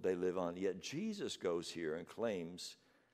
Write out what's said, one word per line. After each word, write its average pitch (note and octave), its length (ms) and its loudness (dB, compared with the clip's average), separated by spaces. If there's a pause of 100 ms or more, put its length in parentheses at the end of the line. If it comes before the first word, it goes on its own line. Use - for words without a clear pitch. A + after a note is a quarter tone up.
they F#2 120 6
live F2+ 240 2
on. F2 180 2
Yet F#2 240 0
Jesus G3 560 -2
goes F2 340 2
here D#2+ 240 0
and E2 120 -4
claims F2+ 720 -2 (360)